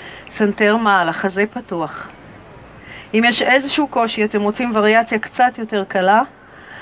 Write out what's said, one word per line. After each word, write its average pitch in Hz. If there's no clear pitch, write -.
סנטר 208
מעלה, 196
חזה 190
פתוח. 170
אם 226
יש 233
איזשהו 277
קושי, 226
אתם 208
רוצים 220
וריאציה 220
קצת 247
יותר 214
קלה, 196